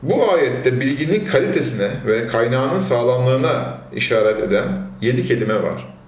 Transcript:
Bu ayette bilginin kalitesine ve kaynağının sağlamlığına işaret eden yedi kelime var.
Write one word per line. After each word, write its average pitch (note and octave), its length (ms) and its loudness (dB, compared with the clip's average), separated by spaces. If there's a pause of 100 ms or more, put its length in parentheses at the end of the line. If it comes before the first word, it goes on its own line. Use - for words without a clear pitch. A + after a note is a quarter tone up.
Bu G#3 300 2
ayette B2+ 480 2
bilginin D3+ 460 0
kalitesine - 600 0 (180)
ve A2+ 200 0
kaynağının C3 540 0
sağlamlığına C3 960 0 (140)
işaret G#2+ 460 2
eden G2+ 260 0 (360)
yedi A#2+ 240 0
kelime G#2+ 380 0
var. - 320 -6 (140)